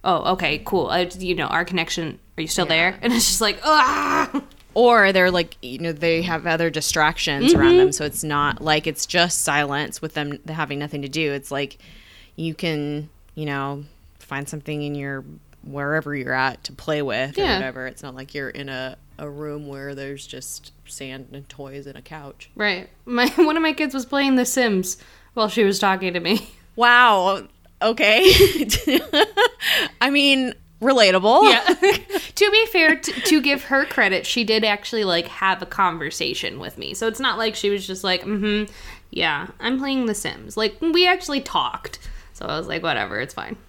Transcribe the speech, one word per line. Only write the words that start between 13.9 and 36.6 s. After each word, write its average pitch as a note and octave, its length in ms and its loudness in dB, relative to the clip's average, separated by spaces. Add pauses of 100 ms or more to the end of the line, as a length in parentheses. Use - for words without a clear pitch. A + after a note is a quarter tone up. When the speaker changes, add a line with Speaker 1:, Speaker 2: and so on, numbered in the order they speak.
Speaker 2:
find C#3 280 -10
something D3 360 -8
in D3 120 -6
your, C#3 300 -8 (400)
wherever C#3+ 500 -4
you're C3 200 -4
at C3 300 -2
to C3+ 100 -12
play D3+ 260 -4
with C3+ 380 -4
or - 20 -4
Speaker 1:
Yeah. D#4+ 160 0
Speaker 2:
whatever. C3 300 -8
It's B2+ 160 -14
not C3+ 120 -14
like C3 200 -18
you're C#3 160 -8
in C#3 180 -12
a, C3 300 -10 (200)
a D3 120 -12
room D3 360 -10
where C#3 280 -12
there's C#3 320 -12
just - 460 -16 (140)
sand C3 460 -14
and C#3 160 -18
toys C#3 380 -14
and C#3 100 -16
a C3+ 60 -20
couch. D3 520 -18
Speaker 1:
Right. G3 360 -4 (160)
My, B3 220 0
<laughs> - 80 -4
one D#4 200 4
of E4 60 0
my D#4 100 2
kids D4 220 -4
was C4+ 100 -6
playing C#4 320 2
The B3 80 4
Sims A3 540 0 (340)
while A3 160 0
she A3+ 160 2
was G3 140 2
talking F#3+ 340 0
to F3 80 -4
me. F#3+ 300 0 (260)
Speaker 2:
Wow. A3 720 6 (320)
Okay. A3+ 500 6
<laughs> D#4 680 4 (1000)
I B3+ 100 2
mean, C#4 440 2 (280)
relatable. A#3 680 6
Speaker 1:
Yeah. F4+ 520 4 (160)
<laughs> - 0 - (180)
To G4+ 140 4
be A4 160 4
fair, E4 300 4
t-, D#4+ 220 -8
to D#4 220 4
give C#4 240 0
her C4+ 220 0
credit, G3 400 0
she A#3+ 180 -2
did A3 180 2
actually, G#3+ 420 -2
like, F3 240 0
have F#3+ 340 -2
a F3+ 40 -10
conversation E3 960 -4